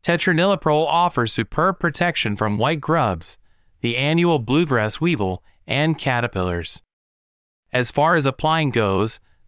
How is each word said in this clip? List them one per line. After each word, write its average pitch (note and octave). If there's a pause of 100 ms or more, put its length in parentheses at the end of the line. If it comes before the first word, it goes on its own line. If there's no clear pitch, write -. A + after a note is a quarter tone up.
Tetraniliprole E3+
offers D#3
superb E3+
protection D#3+
from G#2
white C#3+
grubs, B2+ (440)
the A#2
annual D#3+
bluegrass B2
weevil, G#2 (220)
and D3
caterpillars. F#2+ (880)
As B2+
far D#3+
as D3
applying D#3
goes, G#2+ (280)